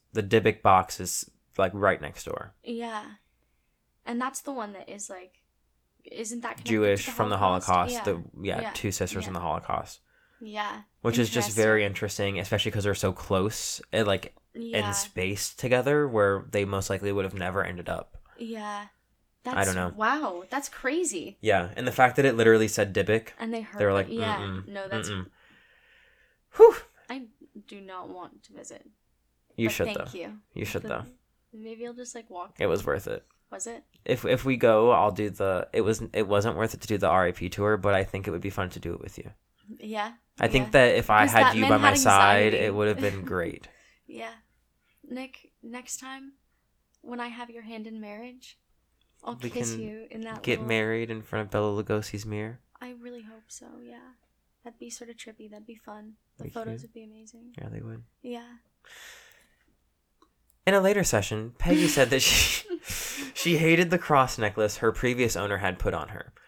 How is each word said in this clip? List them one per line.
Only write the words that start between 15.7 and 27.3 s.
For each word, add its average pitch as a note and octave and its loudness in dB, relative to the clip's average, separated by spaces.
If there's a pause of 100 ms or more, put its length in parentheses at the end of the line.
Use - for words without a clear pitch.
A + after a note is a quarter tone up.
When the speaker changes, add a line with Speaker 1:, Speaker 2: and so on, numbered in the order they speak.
Speaker 1:
where G2+ 2
they G2+ 0
most G2 -4
likely G2+ -2
would G2 0
have F#2+ -6
never F#2 -2
ended F2+ -6
up. - -8 (200)
Speaker 2:
Yeah. G#3 -10 (580)
Speaker 1:
I B3 -6
Speaker 2:
That's, G2 0
Speaker 1:
don't F#2 0
know. F2+ -2
Speaker 2:
wow, G#3+ -2
that's C#4 -6
crazy. B3+ -4
Speaker 1:
Yeah, G2 2
and B2+ -6
the A#2+ -2
fact B2 4
that A2+ 4
it B2 4
literally A2+ 6
said G#2 0
Dybbuk, G#2 0
Speaker 2:
And A3+ -6
they A3+ -6
heard G#3 -16
Speaker 1:
they G#3 4
were G3+ 4
Speaker 2:
it. - 4
Speaker 1:
like, G3 2
Speaker 2:
Yeah. A3 -2
Speaker 1:
"Mm-mm, G2 -8
Speaker 2:
No, G3 -12
that's A2 -6
Speaker 1:
mm-mm." F#2 -8 (1300)
Whew. A4+ 12 (340)
Speaker 2:
I B3+ -12 (400)